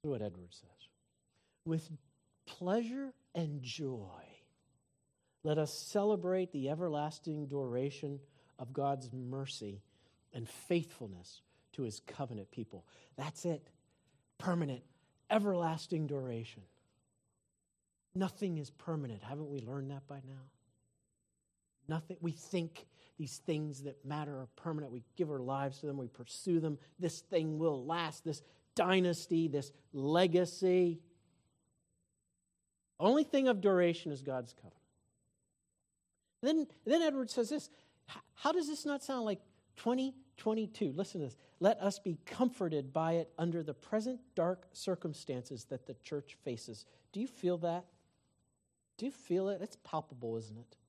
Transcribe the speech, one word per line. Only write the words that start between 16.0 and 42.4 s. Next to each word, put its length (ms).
duration. 560
Nothing 420
is 140
permanent. 500
Haven't 280
we 100
learned 320
that 160
by 200
now? 220
Nothing. 340
We 100
think 560
these 200
things 460
that 200
matter 320
are 200
permanent. 360
We 120
give 140
our 100
lives 420
to 40
them. 120
We 100
pursue 520
them. 200
This 240
thing 380
will 260
last. 380
This 180
dynasty, 760
this 240
legacy. 1080
Only 240
thing 240
of 140
duration 500
is 100
God's 320
covenant. 240
Then, 260
then 160
Edwards 320
says 160
this. 200
H-, 120
how 160
does 160
this 180
not 180
sound 220
like 160
twenty 380
twenty-two? 560
Listen 260
to 80
this. 100
"Let 220
us 180
be 260
comforted 680